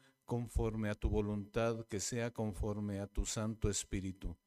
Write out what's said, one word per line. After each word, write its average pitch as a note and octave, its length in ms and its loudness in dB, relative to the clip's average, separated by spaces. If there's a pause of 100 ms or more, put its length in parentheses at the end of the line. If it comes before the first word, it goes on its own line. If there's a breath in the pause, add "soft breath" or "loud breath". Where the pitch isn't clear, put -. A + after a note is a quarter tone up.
(240 loud breath)
conforme A2+ 680 0
a G#2 60 2
tu - 140 0
voluntad, G#2+ 760 2
que G#2 120 -2
sea A#2 320 -2
conforme G#2 680 0
a G2+ 60 -4
tu - 180 0
Santo A2 440 0
Espíritu. F#2 760 -4